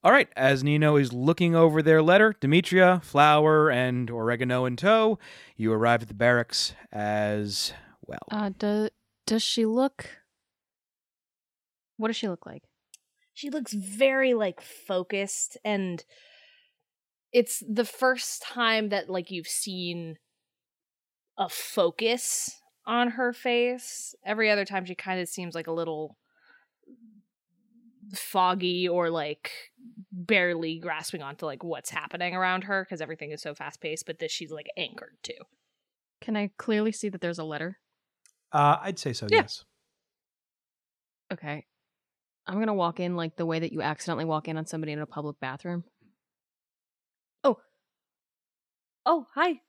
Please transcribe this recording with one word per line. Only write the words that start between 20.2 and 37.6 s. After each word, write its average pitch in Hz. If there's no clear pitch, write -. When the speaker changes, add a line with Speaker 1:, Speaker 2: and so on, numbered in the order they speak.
Speaker 3:
a 185
focus -
on 240
her 247
face. 240
Every 214
other 208
time 190
she 180
kinda 185
seems, 175
like, 165
a 165
little 160
foggy 180
or, 175
like, 151
barely 175
grasping 160
onto, 143
like, 135
what's 165
happening 175
around 185
her 190
'cause 160
everything 156
is 151
so 151
fast-paced, 151
but 160
this 160
she's, 156
like, 156
anchored -
to. -
Speaker 2:
Can 220
I 208
clearly 214
see 208
that 185
there's 170
a 160
letter? 156